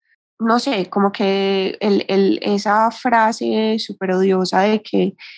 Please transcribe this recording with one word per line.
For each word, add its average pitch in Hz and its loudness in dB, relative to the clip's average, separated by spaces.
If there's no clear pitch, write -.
No 226 0
sé, 214 -2
como 202 0
que 196 -2
el, 202 0
el, 196 2
esa 208 0
frase 226 0
súper 190 -6
odiosa 185 2
de 214 2
que 196 -2